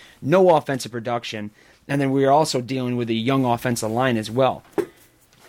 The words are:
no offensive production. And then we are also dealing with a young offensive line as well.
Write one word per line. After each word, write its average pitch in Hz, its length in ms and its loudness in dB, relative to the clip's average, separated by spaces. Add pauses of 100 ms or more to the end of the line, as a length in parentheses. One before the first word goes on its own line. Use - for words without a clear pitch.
(220)
no 175 340 6
offensive 135 360 -4
production. 113 600 -8 (360)
And 139 120 -2
then 135 120 0
we 135 140 2
are 135 60 4
also 147 300 2
dealing 123 340 -4
with 120 140 -2
a 117 40 0
young 127 320 0
offensive 117 460 -2
line 120 260 0
as 107 140 -6
well. 123 320 0 (840)